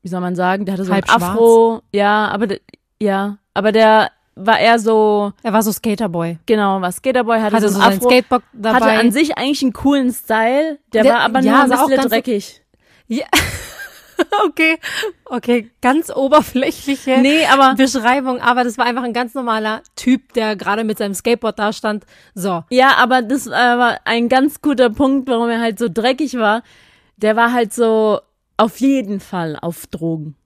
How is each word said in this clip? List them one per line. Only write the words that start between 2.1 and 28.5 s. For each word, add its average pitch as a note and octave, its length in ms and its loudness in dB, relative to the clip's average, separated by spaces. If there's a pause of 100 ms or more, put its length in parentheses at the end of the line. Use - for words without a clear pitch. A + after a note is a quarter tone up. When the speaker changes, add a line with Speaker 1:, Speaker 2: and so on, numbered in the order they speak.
Speaker 1:
aber G#3+ 180 -4
de-, G3 140 -6 (400)
ja, G3+ 360 -2 (160)
aber G3+ 180 0
der A3 400 4 (240)
war G#3+ 240 0
eher A#3 200 4
so G#3 540 0 (100)
Speaker 2:
Er A3 100 -4
war A3 80 4
so G#3+ 100 -2
Skaterboy. F3 720 -4
Speaker 1:
Genau, G3 360 0
war F3+ 100 -4
Skaterboy, A#3 500 -2
hatte G#3+ 160 0
Speaker 2:
Hatte G#3 120 2
Speaker 1:
so G3 40 0
Speaker 2:
so G3 80 -2
Speaker 1:
ein A3+ 80 6
Speaker 2:
sein G3 80 0
Speaker 1:
Afro, B3 120 0
Speaker 2:
Skateboard B3+ 340 2 (100)
dabei. A3 240 -2
Speaker 1:
hatte A3 220 2
an A#3 120 4
sich D4 260 0
eigentlich C#4 260 -4
einen B3+ 100 0
coolen C#4 400 0
Style, B3+ 680 -2 (140)
der A3 100 4
Speaker 2:
Der, - 100 6
Speaker 1:
war A#3+ 60 2
aber B3+ 220 0
Speaker 2:
ja, C4 100 2
Speaker 1:
nur C#4 120 4
ein C4 60 2
Speaker 2:
sah B3+ 120 2
auch C4+ 60 2
Speaker 1:
bisschen C4+ 100 2
Speaker 2:
ganz B3+ 140 0
Speaker 1:
dreckig. A3+ 500 -4 (460)
Speaker 2:
Ja. A#3 240 -4
<laughs> - 40 0 (1120)
Okay, D#4+ 300 0 (480)
okay, A#3+ 460 -4 (100)
ganz C#4 280 0
oberflächliche C4+ 1120 0
Speaker 1:
Nee, D4 260 2
aber C4+ 280 4
Speaker 2:
Beschreibung, B3+ 680 0
aber B3+ 220 0
das A#3+ 140 -4
war B3 80 0
einfach A#3+ 180 -4
ein A#3 100 -6
ganz A#3+ 200 -6
normaler A3 480 -4 (140)
Typ, - 380 -2
der G#3+ 220 -2
gerade G3+ 280 -4
mit G#3+ 140 -4
seinem G3+ 160 -4
Skateboard A3+ 460 -4
da G#3+ 140 -2
stand. G#3+ 320 -6 (280)
So. F3+ 360 -4
Speaker 1:
Ja, B3+ 280 4
aber B3+ 240 2
das, A#3+ 260 -4
äh, - 40 -12
war A#3+ 540 0
ein A#3 240 -2
ganz C4+ 320 0
guter B3+ 280 2
Punkt, C4+ 400 0
warum A#3 200 -2
er A3+ 100 -2
halt A3+ 200 -4
so A#3 120 -2
dreckig B3+ 460 -2
war. A3 260 0 (540)
Der G#3+ 180 0
war A#3 180 2
halt A#3+ 200 -2
so A3 460 0 (380)